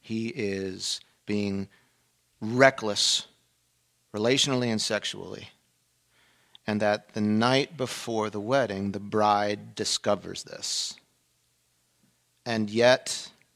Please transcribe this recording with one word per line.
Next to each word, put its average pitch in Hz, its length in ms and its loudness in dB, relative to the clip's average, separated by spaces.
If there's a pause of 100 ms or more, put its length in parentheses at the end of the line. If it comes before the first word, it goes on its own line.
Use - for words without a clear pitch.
He 113 280 -4
is 98 720 -4 (240)
being 101 440 -2 (720)
reckless 113 880 4 (880)
relationally 123 540 2
and 110 120 0
sexually. 101 680 -6 (1160)
And 107 160 -2
that 104 320 0
the 110 60 -4
night 120 560 2
before 117 520 -4
the 104 120 -8
wedding, 101 520 -2
the 101 60 -6
bride 104 760 0
discovers 92 680 -4
this - 520 -8 (1500)
and 110 240 -2
yet 117 640 4 (260)